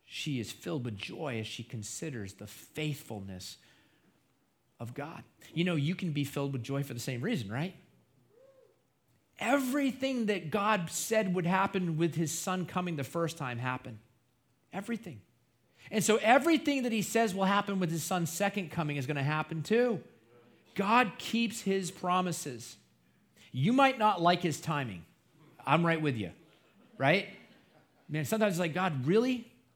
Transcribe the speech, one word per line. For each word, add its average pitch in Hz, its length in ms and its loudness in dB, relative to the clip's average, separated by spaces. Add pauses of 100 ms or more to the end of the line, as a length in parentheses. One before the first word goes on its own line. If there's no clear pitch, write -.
She - 340 -6
is 107 140 -6
filled 160 320 -6
with 110 120 -6
joy 123 440 -6
as 107 80 -6
she - 160 -10
considers 110 720 -8
the 104 120 -16
faithfulness 104 1080 -8 (1200)
of 120 160 -10
God. 147 280 -10 (320)
You 160 80 0
know, 175 140 2
you 147 180 0
can 180 160 -4
be 143 140 0
filled 143 280 -4
with 123 120 -6
joy 139 180 -2
for 139 100 -6
the 120 60 -8
same 120 220 -4
reason, 151 280 -2
right? 147 240 -4 (1700)
Everything 262 880 0
that 185 240 -2
God 202 400 0
said 214 440 0
would 175 120 0
happen 185 500 0
with 165 200 2
his 160 160 -2
son 185 340 -4
coming 180 300 -4
the 139 80 -4
first 165 340 -2
time 123 200 -6
happened. 127 420 -6 (720)
Everything. 196 480 -10 (720)
And 214 100 2
so 214 140 6
everything 277 680 4
that 240 80 0
he 220 120 0
says 226 300 2
will 190 120 2
happen 202 340 2
with 175 140 2
his 165 100 -2
son's 175 280 0
second 202 420 -2
coming 151 240 -2
is 131 100 -2
gonna 143 160 -2
happen 156 400 -2
too. 233 400 2 (720)
God 208 420 4
keeps - 440 -2
his 196 320 0
promises. 175 840 -2 (760)
You 143 200 4
might 262 280 4
not 208 200 4
like 175 220 6
his 160 180 0
timing. 127 440 -4 (600)
I'm 160 220 6
right 165 160 2
with 143 140 2
you, 92 160 -4 (680)
right? 160 300 4 (800)
Man, 151 160 -2
sometimes 214 300 4
it's 170 60 0
like, 165 140 0
"God, 160 320 0
really? 233 420 4 (280)